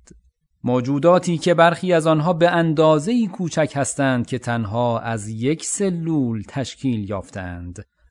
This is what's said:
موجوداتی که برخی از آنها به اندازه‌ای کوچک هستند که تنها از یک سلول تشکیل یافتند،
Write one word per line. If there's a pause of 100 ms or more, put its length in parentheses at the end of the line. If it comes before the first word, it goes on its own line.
(680)
موجوداتی
که
برخی
از
آنها
به
اندازه‌ای
کوچک
هستند
که
تنها
از
یک
سلول
تشکیل
یافتند، (240)